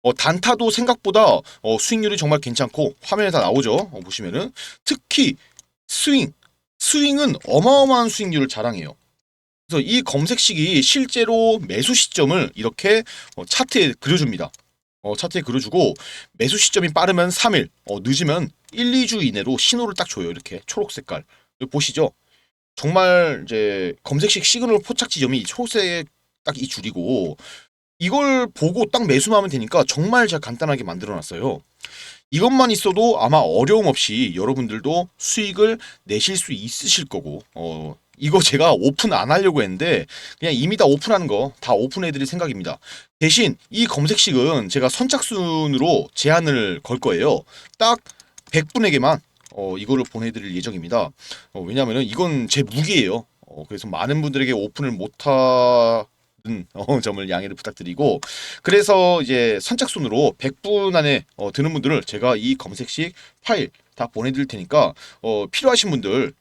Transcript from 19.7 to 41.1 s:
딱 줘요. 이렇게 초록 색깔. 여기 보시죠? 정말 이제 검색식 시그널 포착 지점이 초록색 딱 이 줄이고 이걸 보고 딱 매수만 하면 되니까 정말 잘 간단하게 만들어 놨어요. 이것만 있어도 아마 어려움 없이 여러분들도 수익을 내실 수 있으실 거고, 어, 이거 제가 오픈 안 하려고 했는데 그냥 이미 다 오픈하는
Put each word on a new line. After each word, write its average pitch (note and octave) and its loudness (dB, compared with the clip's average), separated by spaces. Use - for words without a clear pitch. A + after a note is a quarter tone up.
딱 F2+ -4
줘요. E2+ -6
이렇게 F2 -12
초록 - -6
색깔. E2 -12
여기 C3 -8
보시죠? D3 0
정말 F3 2
이제 G2+ -2
검색식 F3+ 0
시그널 A#3 2
포착 A#3 -4
지점이 C3 0
초록색 F#3 -4
딱 - -4
이 C3 -8
줄이고 F#2+ -4
이걸 B3+ 2
보고 F#3 0
딱 A#3+ 0
매수만 F#3 4
하면 G3 0
되니까 C#3 0
정말 A3 2
잘 D#3+ -4
간단하게 C#3 -4
만들어 F#2 -10
놨어요. E2+ -6
이것만 B3 4
있어도 G#3+ 2
아마 C3+ 6
어려움 C3+ 4
없이 A2 0
여러분들도 B2+ -2
수익을 G#3+ 0
내실 F#3+ -2
수 - -4
있으실 - -4
거고, D2+ -10
어, D#2 -8
이거 D3+ 2
제가 D3+ 4
오픈 C#3 0
안 G#2+ 0
하려고 E3+ 2
했는데 G2 -2
그냥 D#3+ -2
이미 E3 0
다 G3 4
오픈하는 D#3+ 2